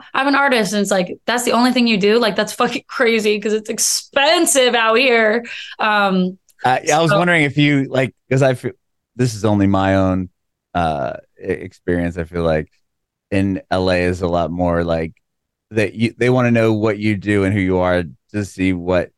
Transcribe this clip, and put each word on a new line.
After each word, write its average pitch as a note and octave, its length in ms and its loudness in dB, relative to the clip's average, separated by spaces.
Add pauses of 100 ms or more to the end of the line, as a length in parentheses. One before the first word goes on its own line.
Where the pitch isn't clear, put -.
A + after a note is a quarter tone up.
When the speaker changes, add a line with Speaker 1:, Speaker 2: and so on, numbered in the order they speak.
(140)
Speaker 1:
I'm C4+ 140 -2
an C#4 80 2
artist." B3+ 360 0
And G#3 100 0
it's G3 100 -2
like, F#3 340 -2
that's A#3+ 180 -2
the B3 80 0
only A#3+ 220 2
thing B3 140 2
you A3+ 100 2
do? G3+ 220 4
Like, G#3+ 180 0
that's G#3+ 160 -2
fucking A#3+ 340 -4
crazy A3 520 0
'cause G#3 140 -4
it's G#3+ 160 -4
expensive C#4 1080 0
out A3+ 220 2
here. A#3 460 2 (360)
Um, F#3+ 580 0 (260)
Speaker 2:
I, B2+ 300 0
I D#3 80 2
was E3 100 2
Speaker 1:
so D3+ 60 4
Speaker 2:
wondering E3+ 260 2
if C#3 140 -2
you, D3 320 2
like, B2+ 260 -2 (140)
'cause C3 140 2
I C3 100 4
feel, A#2+ 180 -8 (440)
this A#2+ 200 -2
is G2+ 80 -6
only G#2 240 2
my F#2+ 280 2
own, F#2 340 0 (440)
uh, D#2 440 -4 (200)
e-, F#2 140 -12
experience. F2 680 -4
I E2+ 60 -6
feel E2 200 -6
like D#2 280 -2 (580)
in G2 320 -2 (100)
L F#2 200 0
A F2+ 120 2
is F2+ 180 -2
a F#2 60 0
lot E2+ 240 -2
more E2+ 340 -2
like E2 300 -4 (560)
that. G#2+ 240 -2
You, A2+ 220 -2
they A#2+ 120 2
wanna B2 220 2
know A2+ 200 2
what G#2+ 260 0
you G#2 200 -2
do G2 260 0
and F#2+ 100 0
who G#2+ 60 0
you F#2 200 0
are F2+ 240 0 (300)
to G#2 100 -4
see F#2 300 -2
what F2 440 -2